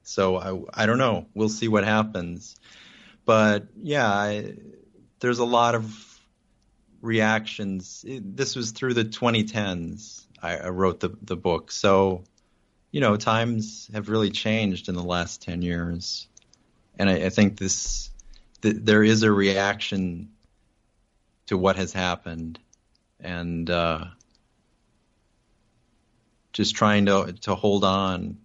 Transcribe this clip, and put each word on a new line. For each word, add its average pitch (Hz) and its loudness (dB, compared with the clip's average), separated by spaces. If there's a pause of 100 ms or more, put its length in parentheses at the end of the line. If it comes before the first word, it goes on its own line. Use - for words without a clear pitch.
So 95 0
I, 95 -6
I - 4
don't 120 4
know. 110 0
We'll 107 0
see 113 -4
what 107 4
happens. 104 -2 (680)
But 107 4 (120)
yeah, 143 0
I, 104 -2 (640)
there's 123 0
a 123 2
lot 120 4
of 110 -8 (800)
reactions. 107 -2
It, 107 -12
this 135 -4
was 113 -6
through 127 -2
the 113 2
twenty 113 0
tens 95 -6 (140)
I, 85 -4
I 82 -8
wrote 90 0
the, 87 -4
the 92 -6
book. 85 -2
So, 95 2 (680)
you 147 -2
know, 107 4
times 113 -2
have 104 -8
really 107 2
changed 107 -2
in 90 -4
the 87 -4
last 87 -4
ten 87 -6
years. 85 -6 (720)
And 98 2
I, 90 2
I 92 2
think 101 4
this, - -4 (520)
th-, 107 -2
there 107 6
is 110 6
a 107 4
reaction 98 0 (1160)
to 101 0
what 95 4
has 90 -4
happened, 85 -6 (640)
and, 85 -6
uh, 85 0 (2500)
just - -2
trying 104 4
to, 95 2
to 98 -2
hold 101 2
on 95 0